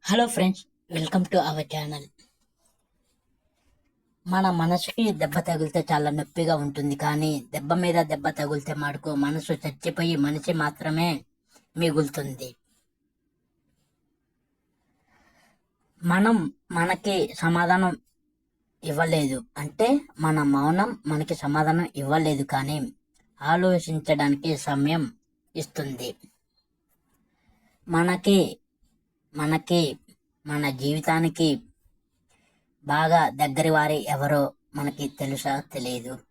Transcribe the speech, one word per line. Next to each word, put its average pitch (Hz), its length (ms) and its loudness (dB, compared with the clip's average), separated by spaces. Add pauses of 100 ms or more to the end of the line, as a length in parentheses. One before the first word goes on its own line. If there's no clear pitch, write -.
(120)
Hello 233 160 4
friends, 190 380 0 (300)
welcome 180 360 0
to 185 60 4 (120)
our 156 140 -4 (100)
channel. 151 280 -8 (2250)
మన 190 140 4 (160)
మనసుకి 175 420 0 (180)
దెబ్బ 151 160 0 (100)
తగిలితే 160 340 0 (100)
చాలా 147 260 2
నొప్పిగా 160 460 0
ఉంటుంది, 143 400 -2
కానీ 151 260 0 (240)
దెబ్బ 147 200 -2 (100)
మీద 170 140 2 (140)
దెబ్బ 143 160 -2 (120)
తగిలితే 147 420 -4
మటుకు 151 300 -6 (120)
మనసు 156 300 -2 (100)
చచ్చిపోయి 165 520 -4 (100)
మనిషి 151 280 -2 (100)
మాత్రమే 156 440 -2 (760)
మిగులుతుంది. 143 680 -2 (3500)
మనం 190 360 4 (420)
మనకి 185 360 0 (280)
సమాధానం 175 520 2 (960)
ఇవ్వలేదు 147 480 0 (240)
అంటే 220 260 0 (360)
మన 156 120 2 (180)
మౌనం 175 360 2 (220)
మనకి 156 320 -2
సమాధానం 156 420 2 (160)
ఇవ్వలేదు, 147 420 2 (100)
కానీ 139 240 -2 (760)
ఆలోచించడానికి 160 960 2 (160)
సమయం 147 380 0 (580)
ఇస్తుంది. 139 480 -8 (1900)
మనకి, 185 420 4 (1000)
మనకి, 160 420 2 (680)
మన 147 200 -2 (100)
జీవితానికి 160 680 0 (1400)
బాగా 160 280 4 (220)
దగ్గరి 151 340 2
వారి 151 220 2 (160)
ఎవరో 143 260 0 (380)
మనకి 143 280 -4 (140)
తెలుసా? 135 340 -4 (200)
తెలియదు. 123 400 -6 (180)